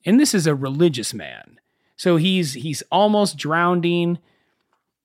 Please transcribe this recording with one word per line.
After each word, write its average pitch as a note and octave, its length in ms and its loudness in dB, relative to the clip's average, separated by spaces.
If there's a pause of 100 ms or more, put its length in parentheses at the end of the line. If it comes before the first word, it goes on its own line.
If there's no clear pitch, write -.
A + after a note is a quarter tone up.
And A3 140 4
this D4 140 2
is E3+ 120 2
a D3+ 80 2
religious C3+ 580 0
man. C2 460 -16 (380)
So F3 200 0
he's, E3+ 380 0
he's C#3 360 -8
almost G#3 460 2
drowning, F3 840 0 (840)